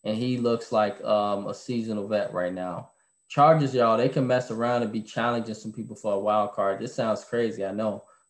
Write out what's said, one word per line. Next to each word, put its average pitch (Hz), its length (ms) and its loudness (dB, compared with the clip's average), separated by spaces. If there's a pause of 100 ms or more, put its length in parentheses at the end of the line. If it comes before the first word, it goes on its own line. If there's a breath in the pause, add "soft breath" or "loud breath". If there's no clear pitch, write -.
And 110 140 -2
he 123 200 0
looks 117 340 0
like, 107 320 2
um, 104 440 0
a 101 60 -6
seasonal 110 540 -4
vet 104 260 -2
right 90 200 -2
now. 90 360 -8 (380)
Chargers, 147 480 6
y'all, 113 220 4
they 123 120 4
can 131 160 0
mess 123 240 0
around 120 320 0
and 110 100 -2
be 110 120 -4
challenging 117 500 -2
some 110 180 -12
people 107 240 -10
for 104 180 -4
a 101 60 0
wild 104 340 2
card. 98 260 0
This 113 160 -8
sounds 113 280 0
crazy, 117 400 -2
I 95 80 -4
know, 104 340 -4 (240 soft breath)